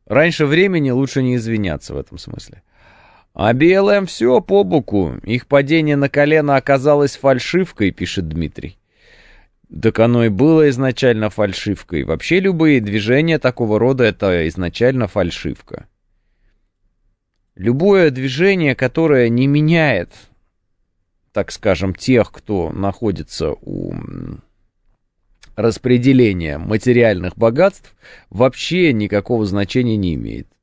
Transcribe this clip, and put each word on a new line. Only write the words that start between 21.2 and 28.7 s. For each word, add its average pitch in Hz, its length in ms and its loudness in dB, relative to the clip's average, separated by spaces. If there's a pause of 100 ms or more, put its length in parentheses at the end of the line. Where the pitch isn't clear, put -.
так - 180 -6
скажем, 95 420 -2
тех, 120 380 0
кто 87 400 -6
находится 90 800 -6 (100)
у, 50 320 -10
м, 50 480 -14 (1120)
распределения 113 1040 2
материальных 107 760 0
богатств, 127 600 0 (340)
вообще 135 640 0